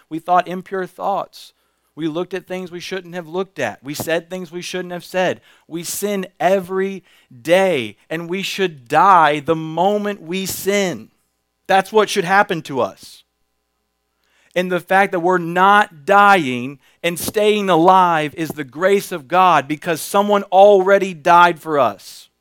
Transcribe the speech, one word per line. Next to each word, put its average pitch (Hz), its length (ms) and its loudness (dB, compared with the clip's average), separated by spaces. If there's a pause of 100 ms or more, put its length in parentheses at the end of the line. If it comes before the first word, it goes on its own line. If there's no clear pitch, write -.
We 156 80 -8
thought 180 300 0
impure 185 400 -8
thoughts. - 680 -8 (400)
We 156 140 -6
looked 175 260 -8
at 180 140 -12
things 185 240 -12
we 175 80 -14
shouldn't 175 340 -12
have 175 140 -12
looked 185 320 -8
at. 107 240 -6
We 139 100 -10
said 165 360 -6
things 180 220 -12
we 175 120 -12
shouldn't 180 300 -10
have 175 120 -12
said. 180 360 -4 (260)
We 170 160 -12
sin 196 420 -6 (140)
every 190 640 -2 (380)
day, 151 560 0 (120)
and 165 180 -8
we 190 140 -8
should 165 460 -6
die 156 520 4
the 160 160 -2
moment 196 680 -4
we 185 240 -8
sin. 185 640 -4 (560)
That's 190 240 0
what 214 180 2
should 196 160 -2
happen 196 380 2
to 135 180 -6
us. - 420 -8 (1300)
And 180 160 -2
the 180 80 -2
fact 190 320 0
that 185 80 -2
we're 180 180 2
not 180 680 2
dying 147 760 2 (240)
and 170 160 -4
staying 208 500 0
alive 170 640 2
is 160 160 -8
the 147 140 -10
grace 185 480 -2
of 151 160 -10
God, 165 400 2
because 151 340 -6
someone 202 440 0
already 196 680 4
died 170 460 4
for 156 180 -4
us. 110 460 -2 (180)